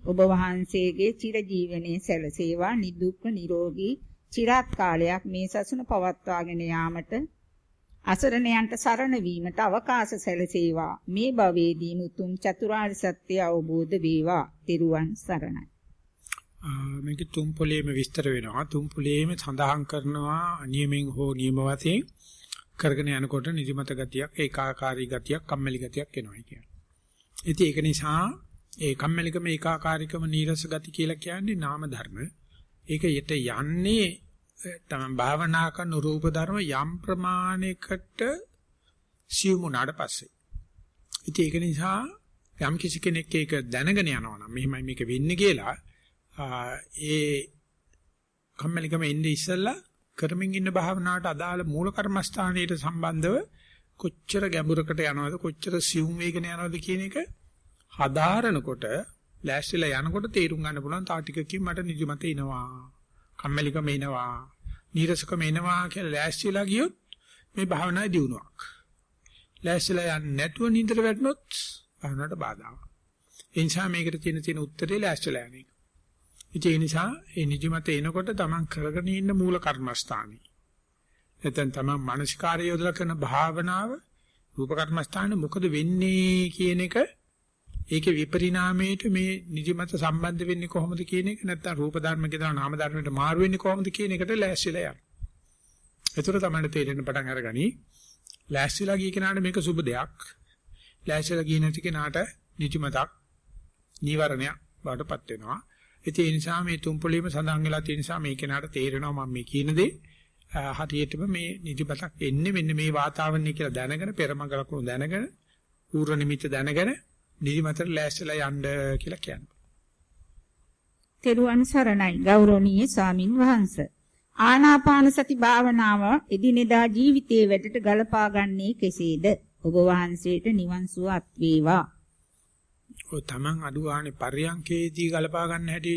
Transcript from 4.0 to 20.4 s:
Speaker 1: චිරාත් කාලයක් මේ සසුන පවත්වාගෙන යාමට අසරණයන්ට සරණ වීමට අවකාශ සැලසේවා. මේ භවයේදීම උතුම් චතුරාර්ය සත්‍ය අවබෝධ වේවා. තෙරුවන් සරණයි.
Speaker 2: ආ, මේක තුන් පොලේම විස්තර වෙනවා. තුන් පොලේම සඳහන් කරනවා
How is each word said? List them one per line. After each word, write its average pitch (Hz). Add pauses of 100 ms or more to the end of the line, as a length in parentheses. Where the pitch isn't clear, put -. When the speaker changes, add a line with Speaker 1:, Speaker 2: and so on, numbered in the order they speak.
Speaker 1:
චිරාත් 247
කාලයක් 175
මේ 185
සසුන 220
පවත්වාගෙන 175
යාමට 165 (920)
අසරණයන්ට 233
සරණ 254
වීමට 175
අවකාශ 226
සැලසේවා. 175 (100)
මේ 214
භවයේදීම 175
උතුම් 180
චතුරාර්ය 202
සත්‍ය 185
අවබෝධ 165
වේවා. 160 (160)
තෙරුවන් 160
සරණයි. - (960)
Speaker 2:
ආ, 139
මේක 147
තුන් 156
පොලේම 151
විස්තර 135
වෙනවා. 123
තුන් 151
පොලේම 147
සඳහන් 143
කරනවා 147 (120)